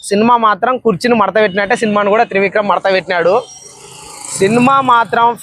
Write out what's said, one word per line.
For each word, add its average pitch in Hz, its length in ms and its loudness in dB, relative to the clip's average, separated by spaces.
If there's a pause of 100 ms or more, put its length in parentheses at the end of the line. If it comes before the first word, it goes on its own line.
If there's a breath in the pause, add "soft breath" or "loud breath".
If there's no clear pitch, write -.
సినిమా 220 260 2 (120)
మాత్రం 208 260 0 (120)
కుర్చీని 233 360 0
మడత 190 240 0
పెట్టినట్టే 202 380 -2
సినిమాను 208 320 0
కూడా 226 180 2
త్రివిక్రమ్ 196 400 -2
మడత 185 140 -2 (100)
పెట్టినాడు. 175 380 0 (1040)
సినిమా 247 360 2 (160)
మాత్రం 233 340 2 (160)